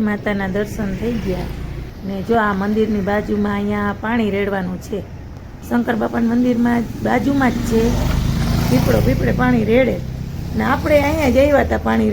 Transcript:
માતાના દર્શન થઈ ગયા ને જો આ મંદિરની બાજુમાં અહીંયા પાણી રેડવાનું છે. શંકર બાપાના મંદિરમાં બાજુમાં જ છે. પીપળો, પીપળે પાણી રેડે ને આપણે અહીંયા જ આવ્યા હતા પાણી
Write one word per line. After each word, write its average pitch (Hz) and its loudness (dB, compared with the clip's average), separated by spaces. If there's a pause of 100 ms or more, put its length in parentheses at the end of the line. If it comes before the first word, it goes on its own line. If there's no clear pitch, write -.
માતાના 202 -2
દર્શન 208 -4
થઈ 226 -2
ગયા 180 -4 (600)
ને 196 -6 (100)
જો 233 4
આ 208 0
મંદિરની 208 0
બાજુમાં 208 0
અહીંયા 202 -2
પાણી 226 0
રેડવાનું 190 -2
છે. - -6 (640)
શંકર 240 0
બાપાના 233 0
મંદિરમાં 240 2 (200)
બાજુમાં 247 2
જ - -2
છે. 226 2 (880)
પીપળો, - 4
પીપળે - 2
પાણી 247 4
રેડે 226 4 (580)
ને 220 0
આપણે 294 4
અહીંયા 294 2
જ - 4
આવ્યા 285 4
હતા - -2
પાણી 220 2